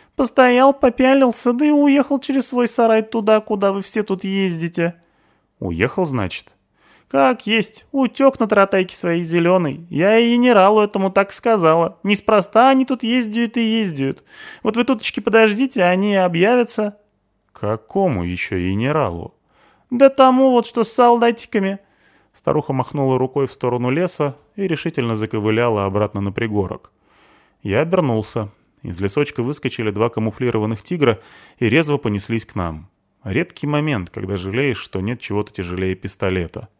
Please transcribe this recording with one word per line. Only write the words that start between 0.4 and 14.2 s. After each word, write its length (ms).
попялился, 800
да 120
и 60
уехал 480
через 280
свой 200
сарай 340
туда, 400
куда 300
вы 100
все 220
тут 200
ездите». 720
«Уехал, 460
значит?» 500
«Как 400
есть, 440
утек 480
на 80
таратайке 480
своей 280
зеленой. 640
Я 300
и 140
генералу 480
этому 300
так 200
сказала. 720
Неспроста 680
они 160
тут 180
ездят 540
и 40
ездят. 600